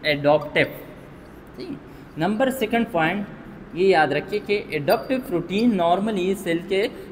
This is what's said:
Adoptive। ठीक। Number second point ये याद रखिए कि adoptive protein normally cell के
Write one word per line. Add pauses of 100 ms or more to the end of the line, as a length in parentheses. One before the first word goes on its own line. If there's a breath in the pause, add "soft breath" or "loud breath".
Adoptive। (920)
ठीक। (380 loud breath)
Number
second
point (480)
ये
याद
रखिए
कि
adoptive
protein
normally
cell
के (220 loud breath)